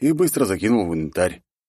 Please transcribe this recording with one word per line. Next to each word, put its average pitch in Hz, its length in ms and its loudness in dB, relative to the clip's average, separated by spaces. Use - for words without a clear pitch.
и 143 100 2
быстро 156 340 0
закинул 98 420 0
в 85 60 -2
инвентарь. 80 500 -4